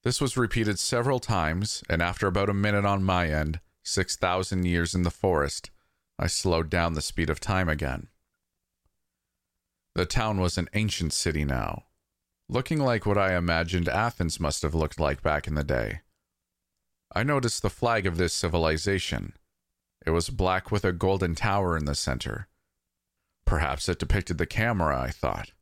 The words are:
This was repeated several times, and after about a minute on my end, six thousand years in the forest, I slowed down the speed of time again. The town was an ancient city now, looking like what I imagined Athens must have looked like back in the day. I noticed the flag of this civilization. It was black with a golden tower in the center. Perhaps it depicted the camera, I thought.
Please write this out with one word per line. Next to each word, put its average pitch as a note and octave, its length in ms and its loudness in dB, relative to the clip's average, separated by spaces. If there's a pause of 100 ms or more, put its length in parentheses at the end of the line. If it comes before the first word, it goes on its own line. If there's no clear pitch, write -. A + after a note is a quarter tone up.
This B2 160 0
was C3+ 160 -2
repeated A2 420 0
several B2 440 0
times, F2+ 680 -2
and E2 120 2
after F2 260 0
about G2 220 2
a G#2 40 0
minute G2+ 300 2
on G2+ 180 2
my F2+ 280 2
end, D2+ 320 -2 (200)
six - 360 -2
thousand F#2 480 0
years E2+ 280 2
in F2+ 100 2
the F2 60 2
forest, D#2 640 0 (480)
I - 80 0
slowed E2 420 0
down E2+ 260 0
the D2+ 60 -2
speed - 280 -2
of D2+ 100 -2
time F#2 300 0
again. D2 400 -4 (1900)
The F2+ 100 2
town G#2+ 360 0
was F2+ 160 0
an E2+ 160 -2
ancient G2 400 -2
city D2+ 320 0
now, B1 400 -4 (640)
looking C3 320 -2
like A#2+ 240 0
what G2+ 120 2
I F#2+ 200 2
imagined E2+ 500 0
Athens F#2+ 500 0
must D2 260 -2
have D#2 120 -2
looked D#2 240 0
like C#2+ 220 0
back D2+ 260 0
in D2 80 -2
the D2 80 0
day. B1 380 -2 (1120)
I G#2+ 80 0
noticed C3+ 380 0
the G#2 80 0
flag A2+ 360 0
of E2+ 120 0
this F2 160 2
civilization. D#2+ 1040 0 (680)
It - 40 -2
was E2+ 200 2
black F#2 420 0
with G#2 120 0
a F#2+ 80 2
golden F2+ 440 0
tower G2 420 0
in D2+ 80 -2
the C#2+ 100 0
center. - 540 -4 (960)
Perhaps D2+ 440 0
it E2+ 100 -2
depicted F2+ 380 0
the G#2+ 80 0
camera, F#2+ 520 0
I B1+ 120 -2
thought. - 420 -4 (100)